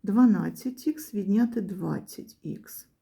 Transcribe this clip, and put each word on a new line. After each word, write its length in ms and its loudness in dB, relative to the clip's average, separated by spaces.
Дванадцять 840 2
ікс 280 -6
відняти 460 0
двадцять 800 -8
ікс. 460 -14